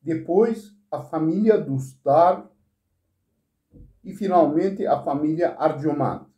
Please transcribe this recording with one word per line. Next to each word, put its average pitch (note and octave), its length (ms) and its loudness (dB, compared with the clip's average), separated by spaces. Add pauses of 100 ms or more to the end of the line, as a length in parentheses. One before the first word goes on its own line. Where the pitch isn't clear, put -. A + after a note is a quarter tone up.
depois F3 720 -2 (140)
a C#3 100 -8
família F3+ 600 0
Dustar C#3+ 880 0 (1500)
e, F3+ 100 -16
finalmente, F3+ 720 0
a C#3 160 0
família D#3 540 -2
Arjomand. C#3 720 -4 (120)